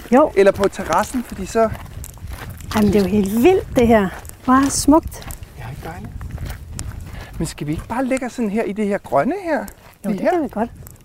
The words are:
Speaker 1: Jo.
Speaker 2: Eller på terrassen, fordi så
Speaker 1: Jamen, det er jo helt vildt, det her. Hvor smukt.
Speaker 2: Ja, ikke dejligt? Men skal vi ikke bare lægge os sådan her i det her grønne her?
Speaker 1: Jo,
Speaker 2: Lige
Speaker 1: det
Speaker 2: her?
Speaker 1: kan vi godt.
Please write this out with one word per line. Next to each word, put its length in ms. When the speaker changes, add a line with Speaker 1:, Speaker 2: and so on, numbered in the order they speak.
Speaker 1:
Jo. 240
Speaker 2:
Eller 160
på 160
terrassen, 540
fordi 240
så 240
Speaker 1:
Jamen, 160
det 40
er 60
jo 60
helt 340
vildt, 340
det 100
her. 220
Hvor 260
smukt. 580
Speaker 2:
Ja, 120
ikke 140
dejligt? 260
Men 80
skal 200
vi 60
ikke 160
bare 160
lægge 220
os 60
sådan 180
her 120
i 100
det 140
her 120
grønne 360
her? 140
Speaker 1:
Jo, 60
Speaker 2:
Lige 80
Speaker 1:
det 80
Speaker 2:
her? 100
Speaker 1:
kan 120
vi 60
godt. 220